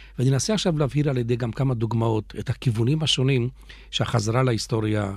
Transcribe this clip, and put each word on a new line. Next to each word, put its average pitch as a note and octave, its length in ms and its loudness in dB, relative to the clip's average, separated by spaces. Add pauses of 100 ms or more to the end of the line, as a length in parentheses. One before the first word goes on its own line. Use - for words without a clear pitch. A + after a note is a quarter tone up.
(200)
ואני B2+ 100 2
אנסה C3+ 240 2
עכשיו F3 240 0
להבהיר D3 320 0
על C3 80 0
ידי A#2+ 180 0
גם A2+ 160 -4
כמה C3+ 220 0
דוגמאות A2+ 680 0
את - 100 -6
הכיוונים B2 540 0
השונים B2+ 460 2 (420)
שהחזרה A2+ 520 2
להיסטוריה G#2+ 720 0